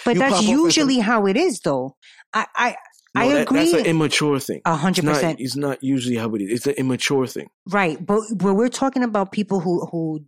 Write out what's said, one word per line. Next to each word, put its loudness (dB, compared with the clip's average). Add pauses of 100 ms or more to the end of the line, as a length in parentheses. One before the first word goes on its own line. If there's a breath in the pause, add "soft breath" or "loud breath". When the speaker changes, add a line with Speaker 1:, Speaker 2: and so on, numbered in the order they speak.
Speaker 1:
but 2
Speaker 2:
you 2
Speaker 1:
that's 2
Speaker 2:
pop 2
off 2
at 2
some 4
Speaker 1:
usually 2
how 2
it 2
is, 0
though. -2 (380 loud breath)
I, -2
I, 0 (400)
Speaker 2:
No, 2
Speaker 1:
I 4
Speaker 2:
that, 2
Speaker 1:
agree. 2
Speaker 2:
that's 4
an 0
immature 2
thing. -8
Speaker 1:
A 0
hundred 0
Speaker 2:
It's 0
not, 4
Speaker 1:
percent. 0
Speaker 2:
it's -6
not -4
usually 0
how -4
it -2
is. -6
It's -2
an 0
immature 0
thing. -10 (200)
Speaker 1:
Right. -2
But, 0 (140)
but 2
we're 2
talking -2
about -2
people -2
who, -2
who -6